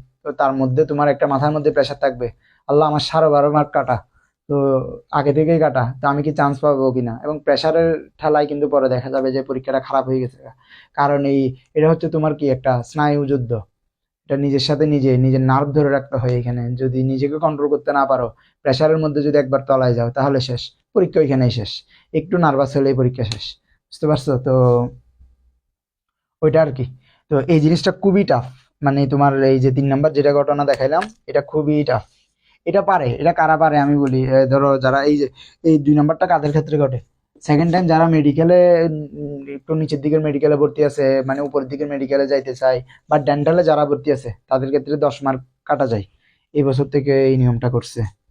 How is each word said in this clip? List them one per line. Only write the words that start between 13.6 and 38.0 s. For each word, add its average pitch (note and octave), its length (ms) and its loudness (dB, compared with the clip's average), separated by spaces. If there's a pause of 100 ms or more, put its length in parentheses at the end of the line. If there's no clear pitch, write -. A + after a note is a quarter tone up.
এটা C#3 120 -4
নিজের C#3 220 0
সাথে D3 260 0
নিজে, C3+ 320 2
নিজের C3 240 2
নার্ভ C3 300 0
ধরে C#3+ 180 2
রাখতে C#3 280 -2
হয় B2 140 -2
এখানে। B2 440 -4
যদি C3 280 -2
নিজেকে C3+ 360 -2
কন্ট্রোল D3 300 -2
করতে D3 220 -2
না C#3 140 0
পারো, B2 280 -2 (280)
প্রেশারের D#3 360 2
মধ্যে D3+ 240 -2
যদি C#3+ 160 0
একবার C3+ 300 0
তলায় C3 260 2
যাও, A#2 160 -2
তাহলে C#3 300 0
শেষ, B2+ 320 -8 (220)
পরীক্ষা F3+ 260 2
ওইখানেই C3 320 2
শেষ, G#2+ 320 -8 (300)
একটু D#3+ 240 -2
নার্ভাস C#3 400 0
হলেই C#3 160 2
পরীক্ষা B2+ 300 0
শেষ, - 380 -10
বুঝতে - 460 -10
পারছো? C#3+ 300 0
তো B2+ 500 2 (1500)
ওইটা D#3+ 200 4
আর D3+ 100 0
কি। C3 140 -6 (440)
তো C#3+ 100 0
এই D3+ 200 2
জিনিসটা E3 320 2
খুবই G3 320 0
টাফ, C3 220 0 (360)
মানে C#3 260 0
তোমার C#3 360 2
এই C3+ 160 4
যে C3 120 2
তিন C#3 160 0
নাম্বার C#3+ 260 0
যেটা C#3+ 200 2
ঘটনা C#3+ 320 0
দেখাইলাম, C#3 380 0 (240)
এটা - 140 -2
খুবই D3+ 420 -2
টাফ। B2+ 180 -2 (640)
এটা F3+ 160 2
পারে, F3+ 280 0
এটা D#3+ 240 0
কারা D#3+ 240 2
পারে D#3 220 4
আমি C#3+ 180 2
বলি, C3 260 0
এ, C3 220 4
ধরো C#3 340 2
যারা C3 240 0
এই D3 140 2
যে C#3 120 -2 (340)
এই D#3+ 160 4
দুই D3 160 2
নাম্বারটা D#3 320 2
কাদের D3+ 220 0
ক্ষেত্রে D3 280 -2
ঘটে, B2+ 220 0 (420)
সেকেন্ড D#3 300 2
টাইম F3+ 160 2
যারা D#3+ 220 4